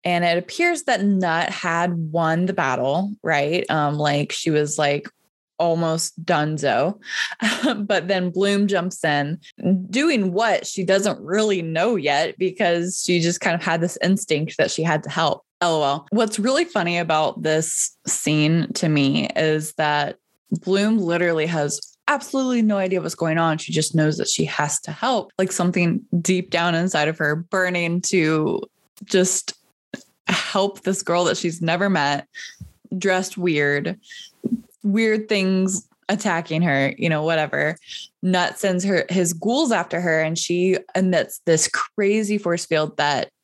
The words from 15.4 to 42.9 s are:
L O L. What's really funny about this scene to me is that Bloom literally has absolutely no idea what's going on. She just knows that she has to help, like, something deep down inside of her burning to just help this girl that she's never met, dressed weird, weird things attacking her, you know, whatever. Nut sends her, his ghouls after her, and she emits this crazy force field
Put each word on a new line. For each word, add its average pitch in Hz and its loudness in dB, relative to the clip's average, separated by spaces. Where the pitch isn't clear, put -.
L 170 2
O 151 2
L. 143 -2
What's 214 0
really 269 0
funny 175 -2
about 160 0
this 156 0
scene 151 2
to 165 0
me 143 2
is 156 0
that 147 0
Bloom 196 0
literally 170 0
has 147 -2
absolutely 254 0
no 208 2
idea 190 0
what's 165 -6
going 165 0
on. 165 2
She - -10
just 156 -2
knows 156 2
that - -2
she - -2
has 147 -2
to 165 -12
help, 226 -2
like, 190 0
something 175 0
deep 185 0
down 170 0
inside 165 0
of 160 -4
her 151 0
burning 175 -2
to 156 0
just - 0
help 196 -2
this 190 -2
girl 175 0
that - 0
she's 170 -4
never 170 0
met, 143 0
dressed 190 0
weird, 147 0
weird 214 2
things 190 0
attacking 170 0
her, 139 2
you 165 0
know, 151 0
whatever. 156 0
Nut 180 0
sends 185 0
her, 196 2
his 175 2
ghouls 233 0
after 175 -2
her, 160 2
and 160 -2
she 180 2
emits 185 0
this 160 4
crazy 208 0
force 170 -2
field 156 0